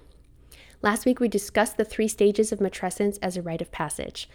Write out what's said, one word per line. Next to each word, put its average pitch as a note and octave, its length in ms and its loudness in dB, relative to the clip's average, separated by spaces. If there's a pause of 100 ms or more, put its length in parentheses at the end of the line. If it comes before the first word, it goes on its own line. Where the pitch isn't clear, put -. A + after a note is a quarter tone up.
(800)
Last G#3 240 0
week, B3+ 160 2
we A#3+ 80 2
discussed G#3+ 480 0
the G#3+ 80 2
three A3 240 0
stages G#3 420 4
of G#3 80 -4
matrescence G3+ 640 -2
as F#3 140 -2
a F3 60 -6
rite E3 200 -4
of - 80 -10
passage, - 640 -6